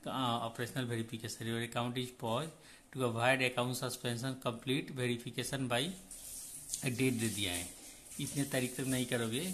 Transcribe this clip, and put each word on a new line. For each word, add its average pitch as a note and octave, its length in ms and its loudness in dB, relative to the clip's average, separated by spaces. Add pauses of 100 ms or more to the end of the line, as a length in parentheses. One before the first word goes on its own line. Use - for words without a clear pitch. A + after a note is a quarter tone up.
अ, - 20 -6
ऑपरेशनल A#2 760 0
वेरिफिकेशन, A2+ 600 -4
your A#2 200 0
account A#2+ 320 0
is B2 240 -2
paused B2 340 0 (380)
to C3 140 0
avoid B2 400 6
account B2 320 2
suspension, B2 640 -2
complete B2+ 500 0
verification B2 760 0
by A#2+ 140 4 (1040)
डेट C3 260 4
दे A2+ 160 2
दिया F#2+ 240 0
है, F2 160 -4 (500)
इतने C#3+ 260 0
तारीख B2+ 320 0
तक C3 100 0
नहीं B2+ 180 4
करोगे A#2 480 0